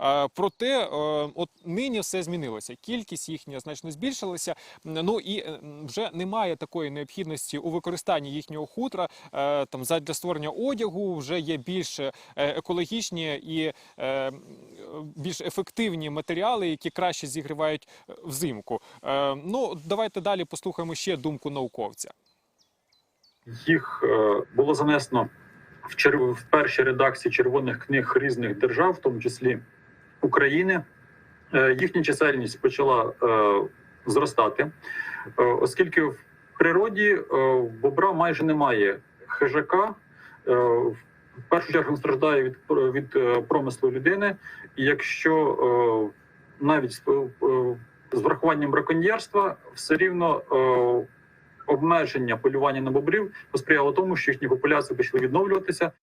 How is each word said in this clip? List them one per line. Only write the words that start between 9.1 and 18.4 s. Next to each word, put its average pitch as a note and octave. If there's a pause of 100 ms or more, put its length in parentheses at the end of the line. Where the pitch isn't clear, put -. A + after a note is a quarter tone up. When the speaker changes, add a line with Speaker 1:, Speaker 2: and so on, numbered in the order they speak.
Speaker 1:
е, C#3+
там, C3
задля D#3
створення D#3
одягу, G#3
вже D3+
є D#3
більш, E3
е, C3+ (240)
екологічні E3
і, D#3 (260)
е, C3+ (840)
більш D#3+
ефективні F3
матеріали, F3
які D#3
краще F3
зігрівають, D3+ (220)
е, - (100)
взимку. C3 (220)